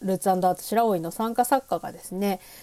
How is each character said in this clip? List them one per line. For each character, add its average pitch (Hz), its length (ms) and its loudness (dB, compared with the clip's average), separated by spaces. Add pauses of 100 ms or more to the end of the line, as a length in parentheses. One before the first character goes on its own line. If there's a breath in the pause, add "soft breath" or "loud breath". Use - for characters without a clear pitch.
ル 190 120 0
ー 180 40 -2
ツ 196 100 0
ア 190 60 4
ン 185 60 2
ド 185 80 4
ア 180 40 4
ー - 40 0
ツ - 80 -16
白 220 300 2
老 170 60 0
の 165 120 -6
参 226 200 -4
加 240 120 2
作 269 240 2
家 170 100 -2
が 175 140 -10
で - 80 -18
す - 160 -12
ね、 196 240 -2 (220 loud breath)